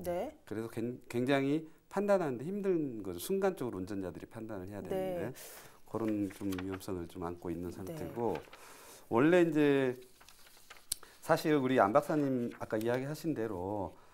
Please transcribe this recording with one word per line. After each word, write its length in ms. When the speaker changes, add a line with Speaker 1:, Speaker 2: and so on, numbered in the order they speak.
Speaker 1:
네. 400
Speaker 2:
그래서 240
굉-, 400
굉장히 580
판단하는데 560
힘든 580
거죠. 160
순간적으로 600
운전자들이 480
판단을 420
해야 140
Speaker 1:
네. 60
Speaker 2:
되는데 440
그런 440
좀 160
위험성을 460
좀 160
안고 260
있는 200
Speaker 1:
네. 60
Speaker 2:
상태고 600
원래 340
이제 560
사실 340
우리 260
안 120
박사님 640
아까 180
이야기하신 580
대로 600